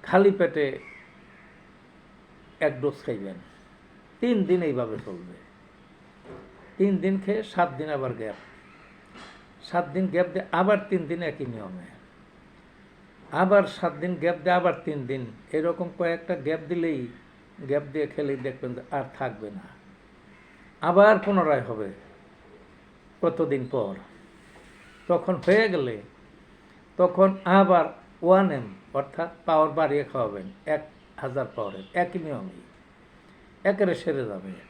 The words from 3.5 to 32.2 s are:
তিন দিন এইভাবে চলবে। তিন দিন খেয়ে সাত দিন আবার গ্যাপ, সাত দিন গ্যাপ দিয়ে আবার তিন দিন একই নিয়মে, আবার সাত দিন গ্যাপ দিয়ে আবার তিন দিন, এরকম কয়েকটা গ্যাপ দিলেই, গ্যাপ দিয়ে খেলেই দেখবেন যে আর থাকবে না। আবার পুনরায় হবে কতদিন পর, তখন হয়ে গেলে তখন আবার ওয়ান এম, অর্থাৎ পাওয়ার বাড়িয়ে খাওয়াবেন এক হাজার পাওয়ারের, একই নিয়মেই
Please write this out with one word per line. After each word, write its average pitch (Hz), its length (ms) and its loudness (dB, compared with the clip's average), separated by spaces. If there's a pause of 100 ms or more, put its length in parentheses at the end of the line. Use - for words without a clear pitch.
তিন 226 240 2
দিন 180 180 2
এইভাবে 123 420 -2
চলবে। 90 300 -14 (1400)
তিন 190 200 4
দিন 190 280 0
খেয়ে 214 180 -2
সাত 175 300 -2
দিন 151 180 -8
আবার 131 220 -2
গ্যাপ, 110 220 -8 (1300)
সাত 175 260 -2
দিন 180 180 -2
গ্যাপ 175 200 2
দিয়ে 185 260 -6
আবার 190 260 4 (120)
তিন 170 160 -2
দিন 170 160 -6
একই 143 240 -6
নিয়মে, 92 400 -12 (1500)
আবার 190 300 6
সাত 170 300 -4
দিন 175 220 -6
গ্যাপ 165 220 -2
দিয়ে 170 180 2
আবার 180 180 2 (120)
তিন 147 220 -6
দিন, 131 200 -6 (260)
এরকম 170 460 -2
কয়েকটা 170 360 -2
গ্যাপ 156 340 -4
দিলেই, 165 380 -2 (540)
গ্যাপ 143 220 -2
দিয়ে 143 240 -4
খেলেই 143 300 -4
দেখবেন 127 380 -8
যে 123 60 -10 (100)
আর 139 140 -4 (140)
থাকবে 107 320 -6
না। 98 100 -12 (1200)
আবার 196 380 8
পুনরায় 165 440 2
হবে 107 260 -6 (1300)
কতদিন 143 480 0
পর, 101 240 -2 (1120)
তখন 175 260 2
হয়ে 202 340 4
গেলে 123 340 -2 (960)
তখন 185 480 4
আবার 180 400 6 (380)
ওয়ান 185 280 6
এম, 120 240 -6 (200)
অর্থাৎ 170 360 -4 (160)
পাওয়ার 156 240 4
বাড়িয়ে 143 340 0
খাওয়াবেন 101 480 -6 (140)
এক 151 220 -4 (280)
হাজার 135 380 -6
পাওয়ারের, 98 280 -8 (120)
একই 175 240 -2
নিয়মেই 120 420 -10 (1040)